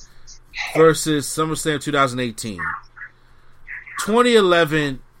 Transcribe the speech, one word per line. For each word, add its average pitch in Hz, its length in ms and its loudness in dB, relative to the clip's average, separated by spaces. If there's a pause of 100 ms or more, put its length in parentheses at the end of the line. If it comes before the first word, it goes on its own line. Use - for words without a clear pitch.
(760)
Versus 156 520 2
SummerSlam 156 520 -4
two 151 120 -6
thousand 135 280 0
eighteen. 110 400 -8 (1400)
Twenty 240 340 4
eleven. 156 680 2 (200)